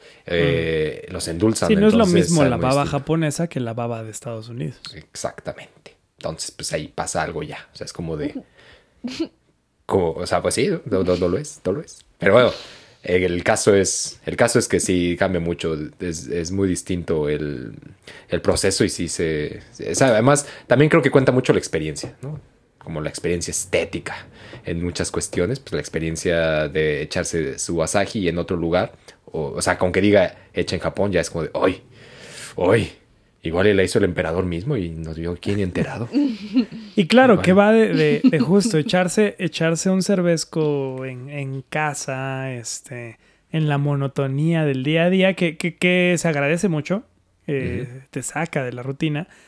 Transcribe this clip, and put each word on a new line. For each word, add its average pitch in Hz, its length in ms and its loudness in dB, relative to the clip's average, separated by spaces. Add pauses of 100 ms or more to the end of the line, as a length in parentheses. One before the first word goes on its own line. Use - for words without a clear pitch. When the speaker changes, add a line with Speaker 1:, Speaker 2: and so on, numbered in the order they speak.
(260)
Speaker 1:
Eh, 82 840 0
Speaker 2:
Mm. - 40 -10
Speaker 1:
los 90 160 -6
endulzan, 98 400 2
Speaker 2:
Sí, 220 60 6
no 202 120 4
es 214 60 6
lo 226 100 4
Speaker 1:
entonces 180 100 4 (160)
Speaker 2:
mismo 170 100 4
Speaker 1:
sabe 135 100 6
Speaker 2:
la 120 80 0
Speaker 1:
muy - 60 0
Speaker 2:
baba 139 200 2
Speaker 1:
distinto. 143 160 -2
Speaker 2:
japonesa 160 480 -2
que - 140 -8
la 117 120 -6
baba 117 300 -6
de 110 80 -14
Estados 113 380 -12
Unidos. 127 300 -10 (160)
Speaker 1:
Exactamente. - 1000 -14 (220)
Entonces, - 340 -10
pues - 220 -10
ahí 80 200 -6
pasa 80 300 -2
algo 80 180 -6
ya. 76 320 -12
O - 40 -20
sea, - 80 -12
es - 80 -14
como 160 240 -6
de 285 180 -6 (680)
Speaker 3:
<laughs> - 800 -12
Speaker 1:
como, 87 260 0
o 87 160 -8
sea, 87 140 0
pues 92 140 0
sí, 143 140 0 (160)
no, 92 180 0
no, 90 120 2
no 87 140 0
lo 92 80 0
es, - 280 -10
no 180 60 0
lo - 100 -4
es. - 180 -20 (200)
Pero 95 140 4
bueno, 117 180 8 (520)
eh, 92 220 2
el 87 180 -2
caso 107 320 4
es, - 500 0
el - 120 -6
caso 117 220 4
es - 80 2
que - 120 2
sí 87 380 2
cambia 92 240 0
mucho. 85 340 -2 (240)
Es, 85 280 -8
es 85 240 -4
muy 98 180 2
distinto 85 600 -2
el, 73 440 -4 (560)
el 90 120 -2
proceso 95 440 2
y 90 40 0
sí 85 200 -4
se, 78 520 -4 (100)
se, - 200 -8
o - 40 -4
sea, 135 140 4
además, 123 380 4 (200)
también 147 220 6
creo 160 120 6
que 131 100 2
cuenta 131 200 6
mucho 127 200 2
la 104 80 4
experiencia, 78 600 -6
¿no? 135 180 -10 (380)
Como 80 240 -10
la 73 80 -6
experiencia 87 420 -4
estética - 760 -4 (380)
en 85 180 -4
muchas 85 280 -4
cuestiones, 92 480 -2
pues - 140 -10
la 78 60 -2
experiencia 80 880 0
de 76 320 0
echarse 78 580 -4
su 82 220 -2
asahi 95 480 0
en 82 80 -2
otro 87 200 -4
lugar, 85 360 0 (320)
o, 78 300 -6
o - 60 -4
sea, 90 160 0
con 90 160 0
que 95 80 2
diga 101 340 4 (180)
hecha 92 220 -2
en 85 60 -6
Japón, 98 300 -2
ya 87 100 2
es - 80 -4
como 82 140 -6
de, - 100 -8
¡ay! - 280 0 (760)
¡Ay! 95 340 2 (500)
Igual 90 260 2
y 104 60 6
la 95 100 4
hizo 92 160 2
el 98 60 6
emperador 87 400 -2
mismo 92 320 -4
y 87 120 -4
no 80 240 -8
dio 85 280 -6
quién 101 180 -2
enterado. 98 540 -2
Speaker 2:
<laughs> 240 40 0 (760)
Y 185 120 2
claro, 247 260 6
Speaker 1:
Igual. 92 120 2
Speaker 2:
que 180 80 6
va 202 180 6
de, 226 220 6
de, 151 300 2
de 208 160 4
justo 175 380 4
echarse, 185 640 2
echarse 165 500 0
un 190 140 2
cervezco 151 1000 0
en, 127 240 -10
en 135 380 -8
casa, 135 840 -4
este, 120 640 -12 (340)
en 156 160 0
la 143 120 0
monotonía 143 840 0
del 135 200 0
día 160 220 2
a 180 40 4
día, 190 240 4
que, 170 240 -2
que, 170 180 -4
que 180 440 4
se - 80 0
agradece 156 420 2
mucho, 165 320 -2 (460)
eh, 123 420 -4
Speaker 1:
Ujú. 127 100 -16 (120)
Speaker 2:
te 135 100 -6
saca 147 420 -4
de 123 100 -6
la 123 100 -10
rutina, 147 440 -4 (200)